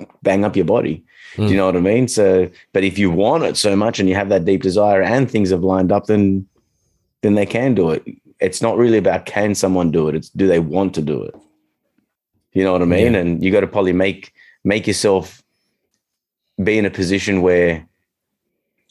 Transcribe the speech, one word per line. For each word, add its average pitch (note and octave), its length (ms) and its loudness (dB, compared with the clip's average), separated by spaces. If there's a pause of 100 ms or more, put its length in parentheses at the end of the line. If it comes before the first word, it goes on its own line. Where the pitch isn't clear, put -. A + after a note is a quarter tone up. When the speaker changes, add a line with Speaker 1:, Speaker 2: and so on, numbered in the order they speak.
(240)
Speaker 1:
bang G2 200 2
up G2+ 120 -2
your F#2+ 100 2
body. D#2 380 -2 (320)
Do G#2 80 -4
you G#2 80 0
Speaker 2:
Mm. F#2+ 60 4
Speaker 1:
know F#2+ 100 0
what F#2 80 0
I F2+ 60 0
mean? A2+ 260 2
So, F#2+ 420 2 (240)
but G2 100 0
if F#2+ 140 -2
you G2 140 2
want A2+ 320 0
it E2+ 140 -4
so G2+ 180 0
much G#2+ 240 0
and F#2+ 100 2
you F#2 60 0
have G2+ 140 -2
that F#2 160 0
deep F#2+ 180 0
desire G2 400 2
and A#2+ 260 0
things G2+ 220 0
have F2+ 120 0
lined F#2+ 280 0
up, G2+ 160 0
then, G2 400 0 (760)
then G#2 140 2
they G2+ 100 0
can B2 300 -2
do E2+ 160 2
it, - 120 -4 (360)
it's F#2 220 -4
not A2+ 160 0
really A#2 200 4
about F#2 280 0
can G#2 300 -2
someone F2+ 360 0
do D#2 160 0
it, D2+ 80 -2
it's - 140 -8
do F#2+ 180 0
they E2+ 120 4
want F2+ 360 -2
to E2 60 -4
do D2 220 -4
it? G1+ 120 -14 (1200)
You F#2+ 100 0
know F#2+ 100 2
what F2+ 80 0
I F2 40 0
mean? G2+ 280 2
Speaker 2:
Yeah. G2+ 60 0
Speaker 1:
And E2+ 240 -2
you F#2 80 0
gotta G2 160 2
probably F#2 260 0
make, F#2 400 -4 (300)
make G2+ 240 -2
yourself G2 560 -2 (1200)
be G#2+ 140 0
in G#2+ 80 0
a G2 40 -2
position F#2+ 520 -2
where, F2 440 2 (1040)